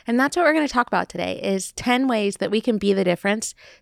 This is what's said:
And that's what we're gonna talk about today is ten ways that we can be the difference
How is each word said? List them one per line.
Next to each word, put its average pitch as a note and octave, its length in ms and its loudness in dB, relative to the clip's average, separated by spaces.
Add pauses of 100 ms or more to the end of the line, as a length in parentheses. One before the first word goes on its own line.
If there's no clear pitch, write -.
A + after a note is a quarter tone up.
And A#3 120 2
that's C#4+ 160 0
what F4 80 2
we're D4+ 100 4
gonna D4+ 140 2
talk B3 200 0
about F3+ 200 0
today - 340 -6
is G3 320 -2
ten C4 340 0
ways G#3 300 0
that G3 140 -2
we A3 100 0
can A3 180 0
be G3 140 2
the F#3+ 100 2
difference G3+ 500 -2 (280)